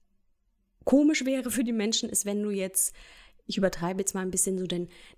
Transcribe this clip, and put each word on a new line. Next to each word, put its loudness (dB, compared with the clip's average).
komisch 6
wäre -2
für 0
die -2
Menschen, -2
ist, -4
wenn -2
du -2
jetzt, -2
ich -6
übertreibe 0
jetzt -2
mal -2
ein -4
bisschen, 0
so -2
den, -2